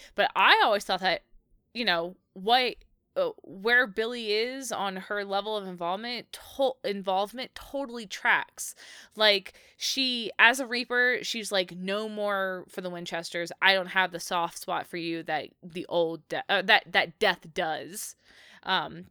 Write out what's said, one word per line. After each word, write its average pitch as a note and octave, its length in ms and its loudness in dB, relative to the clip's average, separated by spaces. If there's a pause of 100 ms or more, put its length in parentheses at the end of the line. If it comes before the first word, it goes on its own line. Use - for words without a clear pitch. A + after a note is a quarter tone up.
(160)
but G3 180 2
I D4 300 8
always G#3 200 4
thought F#3 160 -2
that, F#3 220 0 (520)
you A#3 100 -4
know, F3 320 0 (160)
what, A#3 440 2 (400)
uh, E3+ 140 0 (120)
where A3+ 460 2
Billy A3+ 440 -4
is B3 380 -2
on G3 260 -4
her G3+ 280 -6
level G3+ 320 -2
of G3 100 -6
involvement, F#3+ 640 -6 (240)
to-, C4+ 180 2 (100)
involvement G3+ 720 -2
totally A#3+ 500 -8
tracks. - 720 0 (400)
Like, G#3 360 4 (240)
she, B3 600 -2
as A#3+ 220 8
a C4 60 -6
Reaper, B3 560 0
she's A3 280 -6
like, F#3 260 0
"No G3 320 -4
more G3 600 -4
for - 140 -10
the F3+ 60 -8
Winchesters. E3+ 640 -6 (100)
I F#3+ 140 8
don't F#3 140 0
have F#3 240 0
the E3+ 80 -10
soft E3+ 400 -4
spot E3+ 260 -6
for - 100 -12
you E3 280 -6
that D3+ 240 -6 (120)
the F3 260 -12
old E3 420 -2
de-, D#3 200 -6
uh, F#3+ 140 2
that, G3+ 300 4
that F3 260 0
Death F3 340 0
does." D#3+ 640 -6 (480)
Um, E3+ 480 -4